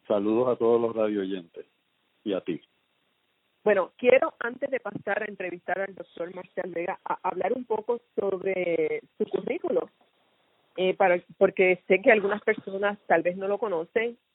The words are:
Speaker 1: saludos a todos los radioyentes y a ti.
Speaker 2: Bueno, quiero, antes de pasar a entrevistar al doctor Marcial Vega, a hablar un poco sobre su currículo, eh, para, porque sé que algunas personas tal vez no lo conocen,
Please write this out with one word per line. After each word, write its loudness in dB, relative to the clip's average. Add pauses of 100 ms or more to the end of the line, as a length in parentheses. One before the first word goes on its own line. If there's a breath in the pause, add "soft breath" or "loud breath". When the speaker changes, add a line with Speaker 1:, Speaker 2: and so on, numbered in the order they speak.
Speaker 1:
saludos 2
a 0
todos 4
los -2
radioyentes -4 (580)
y -4
a -2
ti. -6 (1040)
Speaker 2:
Bueno, 0
quiero, 0
antes -6
de -4
pasar -6
a -6
entrevistar -8
al -8
doctor -12
Marcial -8
Vega, -6
a -4
hablar -2
un -6
poco -4 (140)
sobre -2 (160)
su -2
currículo, -2 (840)
eh, 2
para, 4 (160)
porque 4
sé 6
que 6
algunas 2
personas -2
tal 4
vez -2
no -4
lo 0
conocen, -4 (180)